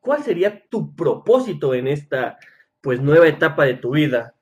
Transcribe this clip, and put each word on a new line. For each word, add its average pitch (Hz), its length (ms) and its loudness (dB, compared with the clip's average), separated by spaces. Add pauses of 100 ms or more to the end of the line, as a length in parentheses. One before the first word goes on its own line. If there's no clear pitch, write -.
cuál 294 220 -2
sería 196 460 -2
tu 208 260 -8
propósito 165 760 0
en 127 140 -2
esta, 135 500 -6 (460)
pues, 127 180 -2
nueva 156 260 6
etapa 156 380 0
de 127 100 0
tu 123 180 -8
vida. 131 500 -2